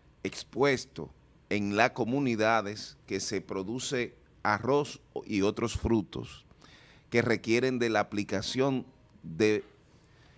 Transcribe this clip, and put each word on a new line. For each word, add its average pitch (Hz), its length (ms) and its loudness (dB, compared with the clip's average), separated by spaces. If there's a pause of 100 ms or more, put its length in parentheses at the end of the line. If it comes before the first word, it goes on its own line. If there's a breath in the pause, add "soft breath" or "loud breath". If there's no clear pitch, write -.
(240)
expuesto - 880 -2 (380)
en 101 260 -2
las 120 160 4
comunidades 110 1160 0
que 101 140 -2
se 98 220 -4
produce 113 800 -6 (240)
arroz 117 560 0 (280)
y 101 160 2
otros 107 340 0
frutos - 680 -2 (640 loud breath)
que 117 100 6
requieren 120 560 2
de 117 140 2
la 107 80 4
aplicación 113 880 -2 (340)
de 104 420 2 (760 soft breath)